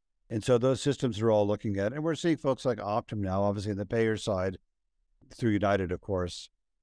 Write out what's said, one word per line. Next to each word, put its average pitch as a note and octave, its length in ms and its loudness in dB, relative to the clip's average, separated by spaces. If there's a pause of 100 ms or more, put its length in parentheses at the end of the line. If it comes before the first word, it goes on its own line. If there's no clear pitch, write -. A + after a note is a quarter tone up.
(280)
And A2+ 160 -4
so B2 140 4
those B2+ 240 2
systems B2 400 -2
are A2+ 80 4
all G#2 160 6
looking G2+ 320 -2
at, G#2 160 0
and D3+ 100 -6
we're D#3+ 120 -2
seeing E3 200 0
folks C3 300 -2
like A#2+ 100 0
Optum G#2 440 -4
now, F#2+ 220 0
obviously G2+ 300 0
in F#2+ 60 -4
the G2+ 80 -4
payer A2+ 320 0
side, F#2+ 400 -2 (760)
through A2+ 180 0
United, G2 380 2
of F2+ 120 -4
course, F2+ 480 -4 (320)